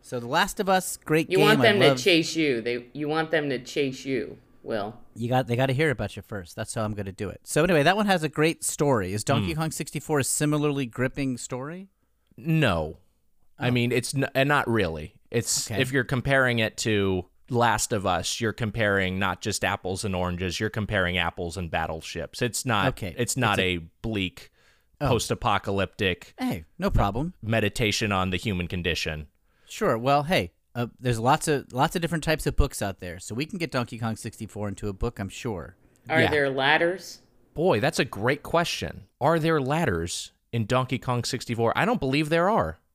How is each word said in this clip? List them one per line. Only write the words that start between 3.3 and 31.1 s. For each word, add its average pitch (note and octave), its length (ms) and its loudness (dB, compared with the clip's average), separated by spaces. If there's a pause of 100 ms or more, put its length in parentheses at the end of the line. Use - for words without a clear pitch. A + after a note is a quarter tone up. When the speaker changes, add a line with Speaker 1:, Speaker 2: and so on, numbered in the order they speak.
Speaker 2:
them D3+ 180 0
to B2+ 100 -2
chase C3+ 460 -4
you, C3 320 -4 (260)
Will. A2 320 -4 (200)
Speaker 1:
You A#2 140 -4
got, B2+ 180 2
they A#2+ 80 0
gotta C3 180 0
hear D3+ 180 2
about G#2+ 240 -4
you G2+ 60 -12
first. F#2+ 340 -12
That's - 180 -8
how A2+ 100 -2
I'm G#2+ 100 -2
gonna G2 180 -8
do G2 180 -6
it. - 140 -12
So D3+ 200 2
anyway, E3+ 200 4
that F3+ 120 4
one G#3 120 2
has F3+ 160 2
a D3+ 60 -2
great D#3 340 0
story. A2 500 0
Is G#2 100 -4
Donkey G2+ 300 0
Speaker 3:
Hmm. D3+ 60 -4
Speaker 1:
Kong D#3+ 120 -2
sixty-four D#3 480 -2
a D3+ 40 2
similarly D3 640 0
gripping B2+ 520 -4
story? D#3 520 -10 (480)
Speaker 3:
No. A2 600 2 (640)
I B2+ 80 0
Speaker 1:
Oh. B2+ 40 4
Speaker 3:
mean, A#2+ 200 2
it's B2 240 -2
n-, C3+ 180 0
and C3+ 160 4
not C#3+ 200 2
really. E2 460 0 (140)
It's - 400 -2
Speaker 1:
Okay. C3+ 120 0
Speaker 3:
if C3 100 0
you're C3+ 140 2
comparing B2+ 540 2
it A2 180 0
to G2 480 0 (240)
Last A#2 440 2
of G2+ 120 -2
Us, F2 360 0
you're A2 120 0
comparing G2 680 0
not F#2 220 -2
just - 240 -4
apples F#2 400 -2
and F#2 100 -2
oranges, F2+ 440 -2
you're G#2+ 100 -2
comparing F#2+ 480 0
apples E2+ 400 -4
and F2 120 -6
battleships. D#2+ 720 -6
It's - 240 -2
not, G#2 240 2
Speaker 1:
Okay. F2 280 -6
Speaker 3:
it's A#2+ 200 -2
not G#2+ 220 2
Speaker 1:
It's F#2+ 40 2
a F2+ 200 0
Speaker 3:
a E2 60 -16 (120)
bleak G2+ 500 -4 (500)
Speaker 1:
Oh. C#3 80 0
Speaker 3:
post-apocalyptic G2 1300 0
Speaker 1:
Hey, A#3+ 280 -4 (140)
no F#3+ 100 0
problem. B2 520 0
Speaker 3:
meditation G#2+ 680 0
on F#2 180 2
the F#2 80 0
human F2+ 300 -2
condition. D#2+ 600 -4 (400)
Speaker 1:
Sure. D3+ 300 0
Well, C#3 260 2
hey, C#3+ 280 0 (240)
uh, A#2+ 120 -2 (120)
there's A#2+ 200 0